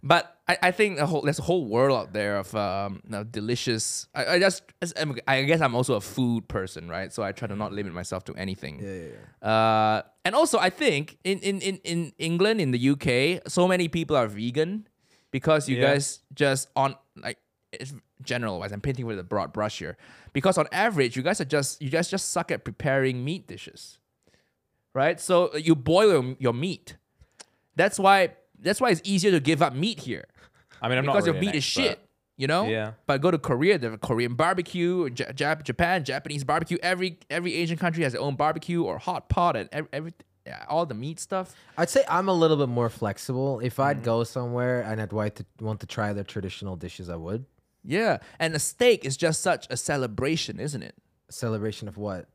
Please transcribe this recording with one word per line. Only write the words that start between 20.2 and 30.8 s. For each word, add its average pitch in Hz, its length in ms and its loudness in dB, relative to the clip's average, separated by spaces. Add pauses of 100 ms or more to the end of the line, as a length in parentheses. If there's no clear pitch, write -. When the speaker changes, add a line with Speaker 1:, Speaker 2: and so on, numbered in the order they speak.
Speaker 1:
Because 175 240 2
on 156 140 2
average, 160 460 2
you 131 60 -4
guys 180 180 0
are 147 40 -2
just, 139 360 0
you 139 80 -4
guys 165 200 0
just 190 220 -4
suck 170 200 -2
at - 120 -4
preparing 131 640 0
meat 170 220 -6
dishes, - 500 -18 (960)
right? 156 260 0
So 175 380 2
you 160 180 6
boil 170 360 6 (120)
your, 127 160 -4
your 123 140 2
meat. 151 420 -6 (800)
That's 202 240 2
why, 190 300 8 (280)
that's - 220 0
why 247 120 4
it's 170 120 2
easier 196 280 4
to 165 100 4
give 147 200 2
up 147 140 2
meat 175 240 -2
here. 107 260 -8 (560)